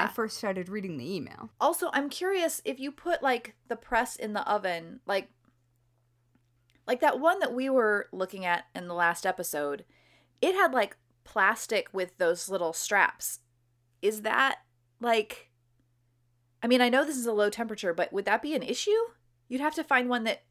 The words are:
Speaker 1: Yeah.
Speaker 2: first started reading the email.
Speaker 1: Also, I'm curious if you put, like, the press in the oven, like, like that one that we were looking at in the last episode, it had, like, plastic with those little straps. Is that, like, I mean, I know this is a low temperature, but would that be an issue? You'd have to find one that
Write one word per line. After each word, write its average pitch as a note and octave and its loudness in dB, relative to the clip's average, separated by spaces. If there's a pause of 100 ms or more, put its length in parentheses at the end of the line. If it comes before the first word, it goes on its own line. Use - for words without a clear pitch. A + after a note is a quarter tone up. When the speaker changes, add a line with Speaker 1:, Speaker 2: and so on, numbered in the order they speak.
Speaker 1:
Yeah. - 2
Speaker 2:
first A3 -6
started F#3+ -6
reading F#3+ -8
the C#3+ -6
email. - -10 (100)
Speaker 1:
Also, E4 0
I'm C#4 -2
curious F4+ -2
if C4 -6
you C#4 -8
put, E4+ -4
like, B3+ -2 (140)
the A#3 -6
press A#3+ -2
in A3 -8
the G3+ -2
oven, F3+ -4
like, G3 -2 (1600)
like B3 0
that C4 4
one E4+ 4
that D4 0
we C4 -2
were G#3+ 2
looking F#3+ -6
at F3 0 (100)
in F3+ -10
the F3 -8
last E3+ 2
episode, D3 -2 (580)
it F4+ 4
had, F4+ 4
like, A3 0 (260)
plastic G#3 0
with F3+ -4
those F3 2
little E3+ -2
straps. - 0 (640)
Is G#3+ 0
that, A#3 2 (420)
like, A3+ -2 (1120)
I A#3+ -2
mean, B3 6
I A#3+ 4
know C4 4
this D4 -2
is A#3+ -4
a A#3 0
low G#3 4
temperature, G#3 -2
but E3+ -2
would G3 -2
that F4 2
be D4 -4
an B3 -2
issue? - -2 (580)
You'd B3+ -4
have D4+ 0
to D#4+ -2
find B3+ 2
one A#3+ 0
that - -2